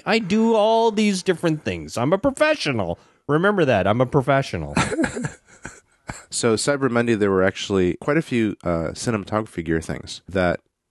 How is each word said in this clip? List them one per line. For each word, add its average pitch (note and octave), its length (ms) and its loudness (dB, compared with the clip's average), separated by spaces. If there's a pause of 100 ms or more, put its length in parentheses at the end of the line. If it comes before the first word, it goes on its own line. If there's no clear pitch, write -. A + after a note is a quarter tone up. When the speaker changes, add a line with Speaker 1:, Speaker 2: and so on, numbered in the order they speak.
Speaker 1:
I G#3 120 2
do A3 360 2
all A3+ 360 4
these G#3 320 0
different D#3+ 420 0
things. E2 320 -6
I'm B2 160 0
a G3 60 2
professional. D#3 800 0 (300)
Remember F3+ 360 2
that. G#2 220 4
I'm G#2+ 140 2
a B2+ 60 4
professional. B2+ 760 0
<laughs> - 40 0 (1500)
Speaker 2:
So A2+ 240 0
Cyber C3+ 360 0
Monday, A#2 240 2
there G2+ 160 2
were F#2+ 140 4
actually F#2+ 560 0
quite D3 160 -2
a D#3+ 60 2
few, A2+ 420 -2
uh, E2 280 -2
cinematography G#2+ 680 -4
gear D#2+ 200 -2
things - 440 -12
that F2+ 340 0 (300)